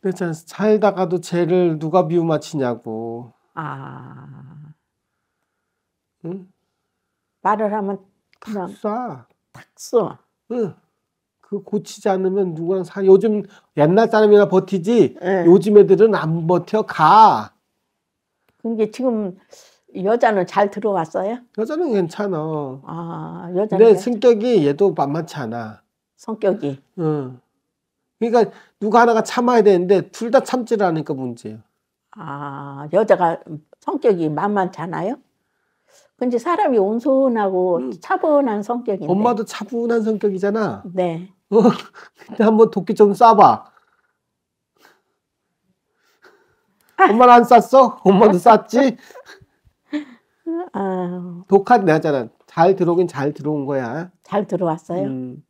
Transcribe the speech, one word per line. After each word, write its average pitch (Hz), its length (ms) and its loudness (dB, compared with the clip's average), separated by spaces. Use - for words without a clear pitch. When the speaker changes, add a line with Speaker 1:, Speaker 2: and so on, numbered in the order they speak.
Speaker 1:
그렇잖아. 185 320 -6
살다가도 190 880 -2
쟤를 175 580 -2
누가 160 240 0
미움마치냐고. 123 1300 -6
Speaker 2:
아. 139 1200 -18
Speaker 1:
응? 185 260 -14
Speaker 2:
말을 208 320 -2
하면 196 320 -8
그냥 202 280 -10
Speaker 1:
탁 196 140 -18
쏴. 208 440 -10
Speaker 2:
탁 - 120 -20
쏴. - 420 -2
Speaker 1:
응. 226 240 -6
그거 196 240 -12
고치지 - 460 -8
않으면 190 460 -2
누구랑 180 280 -4
사-, 196 220 -6
요즘 196 380 4
옛날 180 320 4
사람이나 208 400 4
버티지, 190 720 0
Speaker 2:
네. 185 240 0
Speaker 1:
요즘 185 320 6
애들은 196 380 6
안 160 320 -4
버텨, 175 360 -2
가. 160 680 4
Speaker 2:
그게 220 300 -4
지금 214 460 -4
여자는 202 500 0
잘 202 240 0
들어왔어요? 202 680 -6
Speaker 1:
여자는 294 360 -4
괜찮아. 190 440 -4
Speaker 2:
아, 165 720 -14
여자는 202 140 -2
Speaker 1:
근데 208 240 6
Speaker 2:
괜찮- 180 100 0
Speaker 1:
성격이 233 640 0
얘도 160 260 0
만만치 151 440 -6
않아. 113 440 -12
Speaker 2:
성격이? 196 640 -6
Speaker 1:
응. 143 400 -6
그러니까 233 320 0
누가 214 220 2
하나가 233 220 2
참아야 240 380 0
되는데 185 480 2
둘 226 220 -10
다 269 100 4
참지를 226 440 -4
않으니까 160 280 -4
문제예요. 117 460 -12
Speaker 2:
아, 143 800 -14
여자가 180 480 2
성격이 196 500 -2
만만치 180 520 -4
않아요? 170 360 -8
근데 247 220 -2
사람이 330 400 0
온순하고 214 1000 0
Speaker 1:
응. 240 140 -6
Speaker 2:
차분한 285 600 0
성격인데. 233 460 -6
Speaker 1:
엄마도 214 360 0
차분한 233 560 -4
성격이잖아. 202 840 -4
Speaker 2:
네. 180 380 -6
Speaker 1:
어? 202 100 4
<laughs> - 680 -2
근데 - 160 -4
한번 220 280 4
도끼 196 240 -6
좀 208 180 4
쏴봐. 202 520 4
Speaker 2:
아. 381 140 4
Speaker 1:
엄마는 247 220 8
안 240 100 8
쐈어? 247 600 4
엄마도 196 340 6
쐈지? 233 600 2
Speaker 2:
아. 180 720 -8
Speaker 1:
독한, 196 380 2
내가잖아. 156 440 0
잘 180 280 2
들어오긴 175 320 0
잘 143 260 -6
들어온 147 320 -6
거야. 139 460 -8
Speaker 2:
잘 202 240 -6
들어왔어요? 175 580 -6
Speaker 1:
음. 131 440 -12